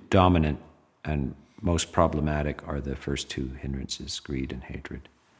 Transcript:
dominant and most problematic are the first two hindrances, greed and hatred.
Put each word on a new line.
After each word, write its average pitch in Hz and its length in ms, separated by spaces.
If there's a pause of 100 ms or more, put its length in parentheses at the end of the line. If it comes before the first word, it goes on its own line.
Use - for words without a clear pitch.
(100)
dominant 87 500 (440)
and 71 300 (280)
most 85 280
problematic 76 800
are 71 140
the 67 120
first - 360
two 65 180 (140)
hindrances, 67 580
greed 67 320
and 65 100
hatred. - 460 (320)